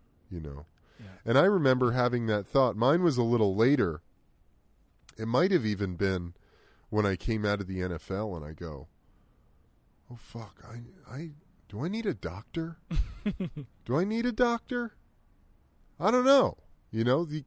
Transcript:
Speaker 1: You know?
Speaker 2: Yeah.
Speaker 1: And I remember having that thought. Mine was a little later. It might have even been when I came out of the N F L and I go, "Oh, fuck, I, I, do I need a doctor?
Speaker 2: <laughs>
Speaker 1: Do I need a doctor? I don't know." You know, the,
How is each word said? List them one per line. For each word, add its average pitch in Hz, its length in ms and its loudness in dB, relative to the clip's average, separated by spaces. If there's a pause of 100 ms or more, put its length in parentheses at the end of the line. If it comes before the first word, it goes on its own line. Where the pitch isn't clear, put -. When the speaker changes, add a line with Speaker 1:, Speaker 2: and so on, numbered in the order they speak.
(300)
Speaker 1:
You 87 100 -8
know? 73 260 -12 (320)
Speaker 2:
Yeah. 110 80 -18 (200)
Speaker 1:
And 117 120 4
I 156 60 6
remember 131 480 4
having 123 340 0
that 104 200 0
thought. 127 300 2
Mine 139 260 2
was 147 160 2
a 123 40 2
little 113 320 2
later. 110 460 2 (1200)
It 110 100 -4
might 147 220 2
have 147 160 2
even 98 300 -2
been 90 380 0 (560)
when 107 140 2
I 95 120 2
came 110 280 -2
out 101 160 0
of 95 60 -8
the 92 160 -4
N 90 100 -2
F - 180 -8
L 98 240 -4
and 78 100 -8
I 78 80 -10
go, 76 360 -12 (1200)
"Oh, 120 80 -16
fuck, - 480 -16
I, 117 460 -16
I, 156 180 -10 (380)
do 107 160 -6
I 170 40 -4
need 226 180 -6
a 170 80 -2
doctor? 110 640 -8 (460)
Speaker 2:
<laughs> - 600 -8
Speaker 1:
Do 120 120 -2
I 175 80 0
need 226 220 -2
a 247 60 0
doctor? 240 640 -2 (1080)
I 185 100 2
don't 247 140 4
know." 262 320 4 (340)
You 113 140 -2
know, 135 220 2
the, 151 200 -8